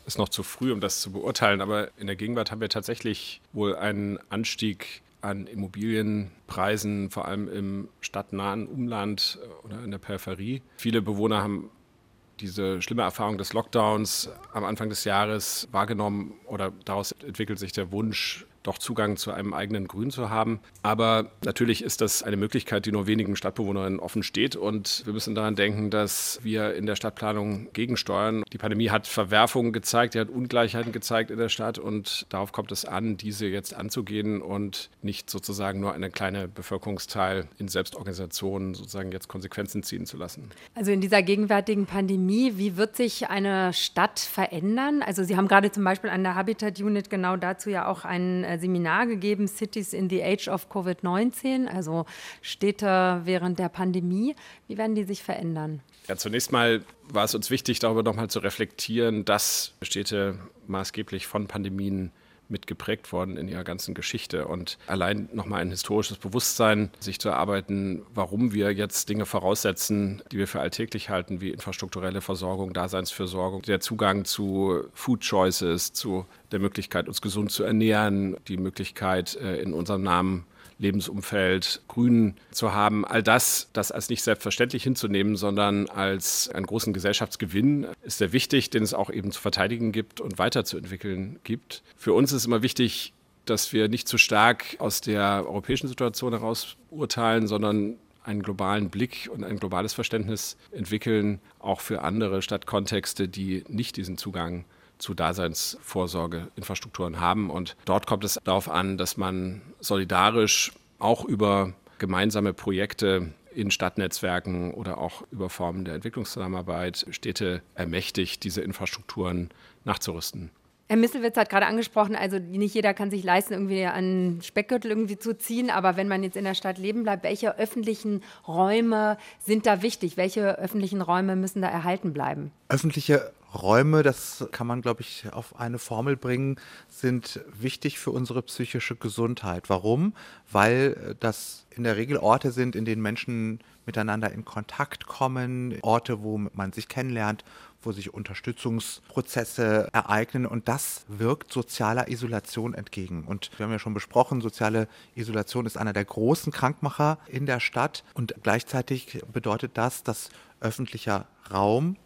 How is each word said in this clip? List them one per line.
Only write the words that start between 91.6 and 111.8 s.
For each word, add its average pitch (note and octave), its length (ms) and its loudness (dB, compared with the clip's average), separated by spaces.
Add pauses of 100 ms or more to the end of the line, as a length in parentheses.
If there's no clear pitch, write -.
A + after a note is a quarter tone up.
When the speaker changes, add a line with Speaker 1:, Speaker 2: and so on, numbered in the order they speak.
Speaker 1:
Für - 160 2
uns C3 200 6
ist B2 140 0
immer A#2 160 4
wichtig, - 500 0 (320)
dass - 280 0
wir A2 160 4
nicht A#2+ 180 -2
zu A2+ 120 2
stark - 600 6
aus - 220 0
der G2+ 460 2
europäischen C3 420 -2
Situation B2 440 -2
heraus A2+ 440 -4 (140)
urteilen, A2+ 580 2
sondern G#2+ 480 2 (260)
einen G#2 200 -4
globalen G2 480 0
Blick - 420 -4
und - 100 -8
ein G2+ 160 -6
globales F#2+ 360 -2
Verständnis A2 640 -2 (140)
entwickeln, G#2 720 0 (180)
auch G2 220 -2
für - 220 -4
andere F#2+ 400 0
Stadtkontexte, G2 840 -2
die F#2 420 -4
nicht A#2 280 -4
diesen F#2 220 -6
Zugang F2 460 -6 (340)
zu - 160 -8
Daseinsvorsorge, E2+ 1400 -2
Infrastrukturen F2+ 640 -6
haben. F#2 300 2
Und E2+ 340 -6
dort G2 220 2
kommt G#2 180 0
es - 200 -2
darauf F#2+ 240 2
an, F#2 300 0
dass F#2 180 -4
man F#2 460 -4 (180)
solidarisch G2 920 4 (260)
auch A2 260 4
über G2+ 480 4 (260)